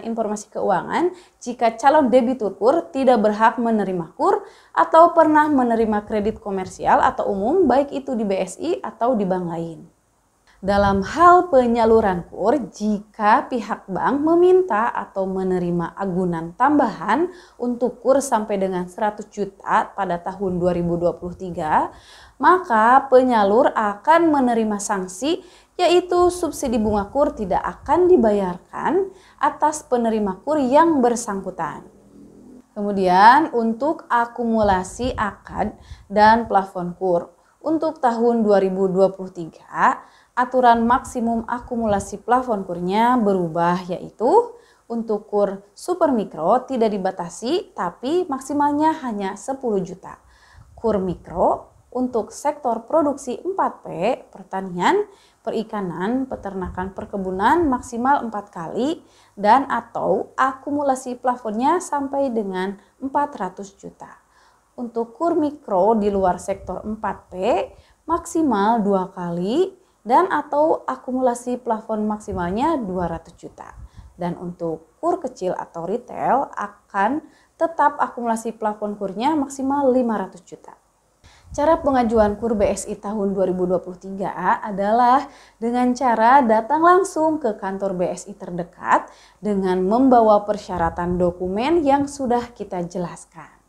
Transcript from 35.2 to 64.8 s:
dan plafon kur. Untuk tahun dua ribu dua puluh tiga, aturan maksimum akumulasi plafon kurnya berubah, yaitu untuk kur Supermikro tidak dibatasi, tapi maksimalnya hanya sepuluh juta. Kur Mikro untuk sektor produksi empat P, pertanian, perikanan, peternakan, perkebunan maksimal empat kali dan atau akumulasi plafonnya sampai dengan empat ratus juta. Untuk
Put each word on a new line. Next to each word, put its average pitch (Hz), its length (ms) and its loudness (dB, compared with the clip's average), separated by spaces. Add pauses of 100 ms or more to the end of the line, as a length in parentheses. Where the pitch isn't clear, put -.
dan 214 400 6
plafon 190 480 -2
kur. 175 400 -2 (280)
Untuk 311 400 -2
tahun 233 440 2
dua 202 160 6
ribu 190 280 0
dua 190 240 4
puluh 190 160 -12
tiga, 175 720 -2 (320)
aturan 247 480 4
maksimum 233 640 -2
akumulasi 220 720 -4
plafon 233 480 -2
kurnya 202 560 0
berubah, 180 640 0
yaitu 233 720 0 (320)
untuk 220 400 -6
kur 196 320 0 (160)
Supermikro 254 880 0
tidak 233 240 0
dibatasi, 190 880 -6
tapi 247 480 -4
maksimalnya 294 800 0
hanya 202 320 -6
sepuluh 254 400 -4
juta. 175 400 -8 (560)
Kur 214 240 -2
Mikro 185 720 -2 (240)
untuk 247 400 -4
sektor 254 560 -4
produksi 285 560 -2
empat 330 400 -4
P, - 20 -16 (460)
pertanian, 190 720 -2 (400)
perikanan, 214 800 -4
peternakan, 190 720 -10
perkebunan 214 720 -2
maksimal 247 560 -2
empat 214 240 -10
kali 196 560 -6 (320)
dan 240 320 2
atau 180 640 -4
akumulasi 269 880 -2
plafonnya 240 560 -2
sampai 277 560 -4
dengan 196 480 -4 (160)
empat 285 400 -4
ratus 190 400 -10
juta. - 400 -20 (540)
Untuk 233 420 -8